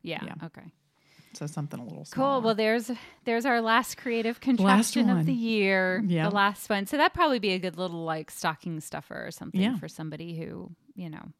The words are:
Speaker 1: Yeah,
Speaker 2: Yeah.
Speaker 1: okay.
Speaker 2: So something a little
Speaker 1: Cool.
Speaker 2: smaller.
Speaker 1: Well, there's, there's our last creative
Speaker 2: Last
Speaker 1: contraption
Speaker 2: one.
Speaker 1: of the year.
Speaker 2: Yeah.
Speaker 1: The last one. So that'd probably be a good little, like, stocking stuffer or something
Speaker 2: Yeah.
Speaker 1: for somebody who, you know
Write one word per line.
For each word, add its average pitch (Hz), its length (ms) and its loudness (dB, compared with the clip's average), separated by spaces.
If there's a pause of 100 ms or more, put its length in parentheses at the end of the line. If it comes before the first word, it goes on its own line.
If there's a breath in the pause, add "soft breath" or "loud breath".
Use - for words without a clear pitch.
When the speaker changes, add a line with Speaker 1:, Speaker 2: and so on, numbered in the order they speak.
Speaker 1:
Yeah, 165 240 -6
Speaker 2:
Yeah. - 80 -12 (140)
Speaker 1:
okay. - 160 -18 (680 soft breath)
Speaker 2:
So - 120 -10
something 147 340 -8
a 120 40 -12
little 80 140 -12
Speaker 1:
Cool. - 80 -14
Speaker 2:
smaller. 269 360 0
Speaker 1:
Well, 226 140 2
there's, 220 340 0 (360 loud breath)
there's 226 200 0
our 240 160 2
last 226 360 2
creative 233 400 -2
Speaker 2:
Last - 40 -20
Speaker 1:
contraption 220 680 6
Speaker 2:
one. 196 120 6
Speaker 1:
of 160 80 2
the - 60 2
year. 196 760 2
Speaker 2:
Yeah. 170 220 4
Speaker 1:
The 202 40 -2
last 202 340 2
one. 196 200 0
So 294 100 -2
that'd 339 160 4
probably 311 240 2
be 202 140 0
a 185 80 0
good 175 180 -6
little, 170 280 -6
like, 160 260 -4
stocking 160 480 -4
stuffer - 480 -10
or - 20 -10
something - 320 -4
Speaker 2:
Yeah. 233 140 2
Speaker 1:
for 156 120 -8
somebody 160 520 -10
who, 175 320 -12 (240)
you 175 160 -10
know - 280 -16